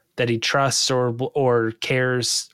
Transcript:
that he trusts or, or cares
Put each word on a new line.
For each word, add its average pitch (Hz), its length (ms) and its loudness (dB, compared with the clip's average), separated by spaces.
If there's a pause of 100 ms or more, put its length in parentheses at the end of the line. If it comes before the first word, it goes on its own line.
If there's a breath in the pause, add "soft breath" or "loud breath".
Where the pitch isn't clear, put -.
(160 soft breath)
that 123 140 0
he 117 80 0
trusts - 520 0
or, 123 260 0 (180)
or 120 380 2 (100)
cares 127 720 -2